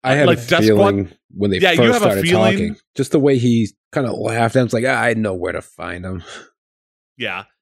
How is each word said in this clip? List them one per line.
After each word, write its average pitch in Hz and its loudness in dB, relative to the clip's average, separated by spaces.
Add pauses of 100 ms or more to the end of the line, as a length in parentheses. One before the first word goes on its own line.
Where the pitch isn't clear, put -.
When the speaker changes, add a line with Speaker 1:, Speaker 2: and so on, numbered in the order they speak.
Speaker 1:
I 131 2
had 147 2
Speaker 2:
Like, 165 2
Speaker 1:
a 120 -12
Speaker 2:
Death 165 0
Speaker 1:
feeling 101 4
Speaker 2:
Squad - -20 (180)
Speaker 1:
when 101 -2
they 92 0
Speaker 2:
Yeah, 180 2
you 165 2
Speaker 1:
first 240 4
Speaker 2:
have 226 0
a 202 0
Speaker 1:
started - 0
Speaker 2:
feeling 139 2
Speaker 1:
talking, 208 -4 (200)
just - -4
the 160 2
way 139 2
he 117 0 (240)
kinda 131 -4
laughed, 113 -2
I 127 2
was 117 -4
like, 117 -2
"Ah, 131 -2
I 117 0
know 107 -2
where 87 -6
to 82 -8
find 87 -14
him." 92 -10 (960)
Speaker 2:
Yeah. 101 -8 (180)